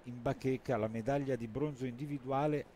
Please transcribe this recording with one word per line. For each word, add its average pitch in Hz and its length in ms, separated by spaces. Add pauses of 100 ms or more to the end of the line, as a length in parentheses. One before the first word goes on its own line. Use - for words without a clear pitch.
in 120 180
bacheca 131 540
la 110 120
medaglia 131 460
di 117 140
bronzo 131 380
individuale 139 880